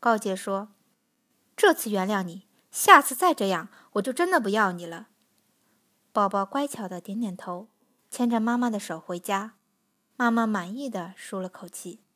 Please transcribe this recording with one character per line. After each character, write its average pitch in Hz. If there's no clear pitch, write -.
告 233
诫 208
说 196
：“这 392
次 233
原 190
谅 202
你， 180
下 359
次 277
再 359
这 196
样， 180
我 208
就 262
真 339
的 349
不 208
要 202
你 175
了。” 165
宝 208
宝 196
乖 277
巧 214
地 180
点 208
点 196
头， 190
牵 247
着 233
妈 233
妈 240
的 208
手 160
回 180
家。 202
妈 240
妈 226
满 196
意 269
地 190
舒 -
了 185
口 175
气。 -